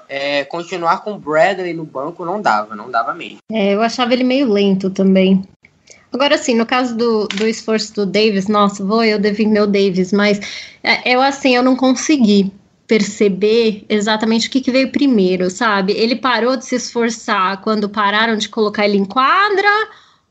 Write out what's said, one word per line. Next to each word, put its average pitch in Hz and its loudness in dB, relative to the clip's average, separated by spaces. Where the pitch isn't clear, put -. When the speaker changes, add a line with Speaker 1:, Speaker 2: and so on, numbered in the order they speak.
Speaker 1:
é, 139 -4
continuar 170 -4
com 214 -8
o 175 -12
Bradley 170 0
no 160 -8
banco 156 -10
não 196 -6
dava, 107 -2
não 120 -14
dava 123 -2
mesmo. 147 -14
Speaker 2:
É, 202 0
eu 208 -2
achava 233 -2
ele 247 0
meio 254 0
lento 196 0
também. 190 4
Agora, 285 0
sim, 269 -2
no 226 2
caso 254 -2
do, 220 0
do 208 -2
esforço 220 -4
do 208 -2
Davis, 196 0
nossa, 202 2
vou 220 0
eu 214 2
defender 208 2
o 208 2
Davis, 196 0
mas 202 2
é, 233 0
eu, 254 2
assim, 269 2
eu 247 2
não 262 4
consegui 247 2
perceber 214 0
exatamente 220 0
o - -12
que, 262 0
que 254 -2
veio 262 0
primeiro, 185 2
sabe? 202 0
Ele 226 0
parou 247 0
de - -12
se 247 -4
esforçar 233 -4
quando 220 -2
pararam 214 0
de 214 -6
colocar 208 0
ele 208 2
em 196 0
quadra, 370 2